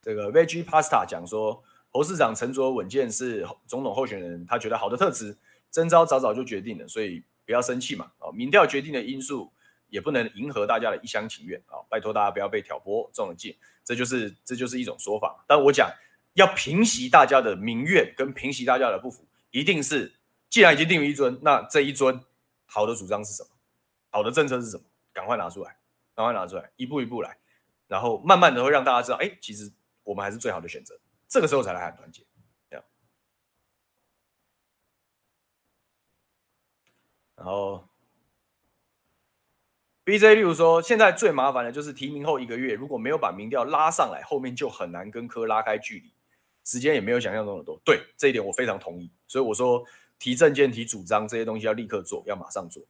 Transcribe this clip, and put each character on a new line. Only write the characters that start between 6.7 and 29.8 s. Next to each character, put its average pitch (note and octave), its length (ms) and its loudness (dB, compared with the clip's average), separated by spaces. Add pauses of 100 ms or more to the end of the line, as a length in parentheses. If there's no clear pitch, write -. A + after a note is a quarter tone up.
了， - 80 -16
所 A2 160 -6
以 F2 220 -8 (220)
不 - 40 -14
要 B2 120 2
生 B2 180 -2
气 C3 160 -8
嘛。 - 220 -14
哦， E2 120 -14
民 A#2 200 -6
调 G#3 160 8
决 C#3 160 -2
定 D3+ 100 -10
的 B2+ 100 -4
因 C3+ 180 -8
素 C3 300 -8 (380)
也 G2+ 100 -8
不 D3 120 -4
能 A#2+ 240 0
迎 C3+ 180 -8
合 G#2 140 -2
大 A2+ 120 2
家 A2 120 0
的 - 80 -4
一 - 80 -14
厢 A2 200 -6
情 A2+ 200 -14
愿 F2+ 200 -10
啊， - 220 -16
拜 A2+ 100 -4
托 G#2+ 140 -6
大 G#2 100 0
家 G2+ 80 2
不 - 80 -8
要 - 80 -4
被 G#2 140 -4
挑 C#2 180 -12
拨 G#2+ 340 -6
这 A2+ 100 -6
种 F2+ 120 -6
劲， F2 220 -14 (260)
这 A#2+ 140 -6
就 B2 80 -2
是， A#2 280 -2 (120)
这 B2+ 100 -8
就 B2 120 -6
是 B2 120 -6
一 B2 60 -6
种 - 140 -8
说 G#2 200 -4
法。 - 300 -6
但 D3 120 6
我 C#3 120 6
讲 G#2 180 2 (440)
要 F#3 200 8
平 F3 300 0
息 G#3+ 240 -2
大 D3+ 180 10
家 C3+ 140 6
的 G2+ 160 -2
民 A2+ 260 -4
怨 E3 320 2
跟 C3+ 180 -4
平 C3+ 200 -8
息 B2+ 120 -8
大 C3 140 2
家 B2 120 2
的 F#2+ 80 -4
不 B2+ 120 -10
服， - 160 -20 (240)
一 C#3 140 -4
定 E3 180 0
是 C3 320 -2 (360)
既 D#3 100 2
然 E3+ 120 10
已 C#3+ 40 4
经 D#3+ 100 2
定 E3 160 2
于 C#3+ 80 0
一 C#3+ 40 -4
尊， C3 280 0
那 D3 200 4
这 - 180 2
一 C#3+ 120 -2
尊 C3 300 0 (440)
好 G#2+ 200 0
的 A#2 80 -4
主 F#2+ 140 -10
张 G#2 160 -4
是 - 80 -10
什 - 100 -10
么？ - 60 -20 (600)
好 G#2 120 0
的 A2+ 80 -2
政 C#3+ 160 2
策 B2+ 140 -2
是 A2+ 100 -10
什 - 60 -12
么？ - 80 -18 (280)
赶 F#2 140 -10
快 A#2 100 0
拿 F2+ 120 -6
出 F#2 160 -12
来， - 140 -20 (360)
赶 A2 100 -2
快 A#2 100 0
拿 F#2 120 -4
出 F#2 100 -12
来， - 200 -12
一 B2+ 100 -8
步 C#3 140 -4
一 A#2+ 60 -4
步 A#2 160 -8
来， - 160 -12 (500)
然 G2 120 -4
后 A#2 180 -2
慢 F3 200 6
慢 E3 160 6
的 A#2+ 80 0
会 C#3 80 2
让 C3+ 140 2
大 C3 100 2
家 A#2+ 80 2
知 A#2+ 80 -6
道， B2 60 0
哎， G3 240 -4
其 G#2+ 140 -14
实 G#2 180 -14 (300)